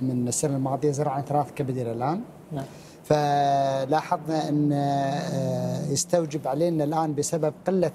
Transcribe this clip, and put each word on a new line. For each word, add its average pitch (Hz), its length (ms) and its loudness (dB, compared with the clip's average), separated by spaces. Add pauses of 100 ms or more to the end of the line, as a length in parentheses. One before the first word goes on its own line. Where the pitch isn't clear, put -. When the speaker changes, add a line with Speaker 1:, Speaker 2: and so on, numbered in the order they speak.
Speaker 1:
من 127 280 0
السنة 139 280 0
الماضية، 135 340 0
زرعنا 143 320 -2
ثلاث 143 300 0
كبد 131 260 -4
إلى 117 140 -2
الآن. 139 280 -2 (320)
Speaker 2:
نعم. 135 120 -6 (400)
Speaker 1:
فلاحظنا 143 1400 2
أن، 147 240 2
آه، 135 1160 0
يستوجب 147 580 0
علينا 156 360 2
الآن 156 300 0
بسبب 147 400 0 (120)
قلة 180 280 2